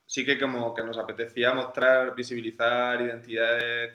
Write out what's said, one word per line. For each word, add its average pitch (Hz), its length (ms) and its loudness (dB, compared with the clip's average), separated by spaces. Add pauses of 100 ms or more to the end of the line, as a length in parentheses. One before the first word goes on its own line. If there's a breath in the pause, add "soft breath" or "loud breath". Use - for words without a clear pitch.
sí 127 200 -6
que 135 140 2
como 123 340 -2
que 113 100 -4
nos 113 140 -6
apetecía 117 560 -2
mostrar, 127 640 2
visibilizar 120 840 0
identidades 117 920 0